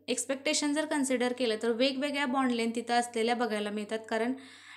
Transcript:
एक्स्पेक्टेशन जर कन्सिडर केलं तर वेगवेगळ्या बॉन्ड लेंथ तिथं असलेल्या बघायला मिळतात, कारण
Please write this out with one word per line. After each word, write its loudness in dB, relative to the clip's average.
एक्स्पेक्टेशन 0
जर 0
कन्सिडर 0
केलं 0
तर 2
वेगवेगळ्या 2
बॉन्ड 2
लेंथ 0
तिथं -2
असलेल्या 2
बघायला 0
मिळतात, -4
कारण 0